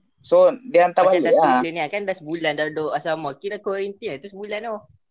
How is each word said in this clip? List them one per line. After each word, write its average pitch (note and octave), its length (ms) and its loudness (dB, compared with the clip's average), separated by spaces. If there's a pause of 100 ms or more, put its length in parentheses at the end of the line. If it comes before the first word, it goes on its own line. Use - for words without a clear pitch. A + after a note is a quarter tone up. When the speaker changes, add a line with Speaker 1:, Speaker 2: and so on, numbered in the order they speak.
(220)
Speaker 1:
So, F3 400 4
dia E3+ 240 4
hantar F3+ 240 2
Speaker 2:
macam F#3 80 4
Speaker 1:
balik D3+ 80 2
Speaker 2:
dah E3+ 80 4
Speaker 1:
lah. D3+ 80 6 (160)
Speaker 2:
student E3 160 -2
ni E3+ 80 -4
kan, G3+ 240 -4
dah F#3+ 80 -4
sebulan D#3+ 400 -4
dah D3+ 160 -2
duduk D#3 240 -4
asrama. D#3 400 -4
Kira G3+ 240 -10
quarantine G3+ 500 -8
lah, C#3 140 -8
tu G3 80 -18
sebulan G#3 320 -10
tu. A3 160 -10 (320)